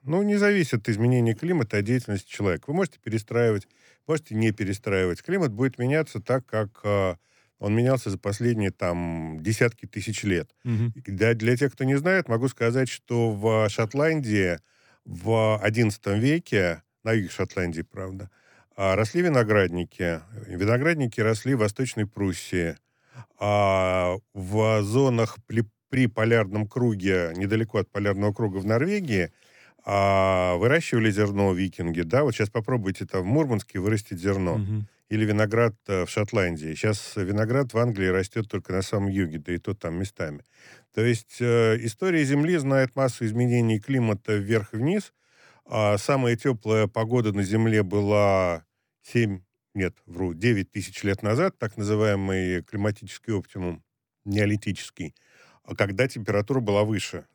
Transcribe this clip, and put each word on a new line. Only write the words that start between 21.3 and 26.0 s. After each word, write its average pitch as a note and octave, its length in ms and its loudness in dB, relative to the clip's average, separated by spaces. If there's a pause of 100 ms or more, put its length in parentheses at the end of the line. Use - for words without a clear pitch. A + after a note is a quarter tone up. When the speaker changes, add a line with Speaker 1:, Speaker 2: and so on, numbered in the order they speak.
Speaker 1:
в B2 40 0
Восточной G#2+ 460 -2
Пруссии. F2+ 720 -4 (640)
А F#2+ 760 2 (200)
в G#2+ 480 2
зонах A#2 540 2 (100)
при, A2+ 160 0 (260)
при B2+ 160 2